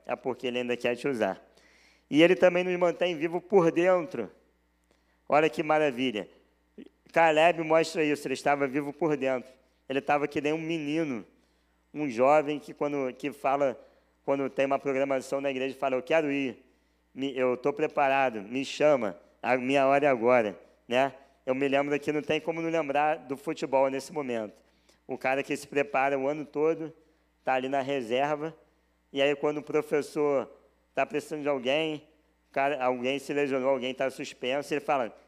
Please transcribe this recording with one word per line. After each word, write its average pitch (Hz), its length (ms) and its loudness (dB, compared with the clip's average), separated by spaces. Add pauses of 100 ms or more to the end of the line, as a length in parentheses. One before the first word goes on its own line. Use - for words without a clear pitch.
é 123 100 -4
porque 123 300 -6
Ele 123 140 -2
ainda 123 180 -4
quer 123 180 -2
te 120 120 -4
usar. 107 340 -2 (720)
E 143 100 6
Ele 180 140 8
também 180 280 4
nos 180 140 -2
mantém 175 380 0
vivo 165 260 -4
por 175 300 4
dentro. 165 580 0 (960)
Olha 151 220 4
que 160 140 -6
maravilha. 131 680 0 (840)
Caleb 165 520 4
mostra 160 400 2
isso, 147 240 0
ele 131 80 -4
estava 143 320 0
vivo 143 260 -4
por 151 240 0
dentro. 131 340 -2 (380)
Ele 135 80 -2
estava 143 300 0
que 147 140 -4
nem 147 120 0
um 160 80 -4
menino, 151 640 -4 (680)
um 147 160 -4
jovem 139 520 2
que 143 140 -16
quando, 143 400 -4
que 143 180 -8
fala, 139 480 0 (460)
quando 139 240 0
tem 139 160 0
uma 135 120 0
programação 139 600 -2
na 139 100 -2
igreja, 131 260 -4
fala, 135 200 -2
"Eu 127 80 -2
quero 156 280 2
ir, 139 260 -4 (560)
me, 135 220 -6
eu 127 200 0
tô 143 160 -2
preparado, 139 720 0
me 123 240 -6
chama, 131 520 2 (240)
a 123 160 0
minha 135 300 2
hora 139 180 4
é 147 40 6
agora", 117 500 2 (280)
né? 131 260 0 (320)
Eu 131 100 0
me 139 120 0
lembro 143 320 0
que 151 120 -4
não 151 100 -2
tem 156 200 -2
como 165 200 -4
não 165 80 -2
lembrar 151 480 0
do 139 200 -10
futebol 135 520 0
nesse 135 220 -6
momento. 120 500 -6 (460)
O 127 100 -8
cara 135 260 -2
que 147 120 -4
se - 120 -10
prepara 139 500 0
o 135 100 -2
ano 147 180 -4
todo, 156 480 -2 (500)
tá 131 100 0
ali 131 160 -2
na 139 120 0
reserva, 143 720 -2 (560)
e 139 100 0
aí 143 140 4
quando 151 240 -2
o 131 40 -12
professor 147 880 -2 (440)
tá 135 100 2
precisando 147 380 -6
de 143 60 -2
alguém, 143 580 -2 (420)
o - 40 -20
cara, 139 300 0
alguém 127 360 0
se 139 140 -8
lesionou, 135 360 0
alguém 127 240 0
tá 131 160 -2
suspenso, 135 640 -6
ele 143 80 -2
fala, 131 340 -2 (120)